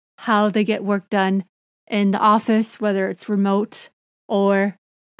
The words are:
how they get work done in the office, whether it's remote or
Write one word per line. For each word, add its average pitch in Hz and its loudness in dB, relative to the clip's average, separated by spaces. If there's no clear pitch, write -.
how 214 0
they 208 0
get 208 -2
work 196 -4
done 190 0
in 202 0
the 202 -2
office, 220 2
whether 196 -2
it's - -10
remote 196 -2
or 196 0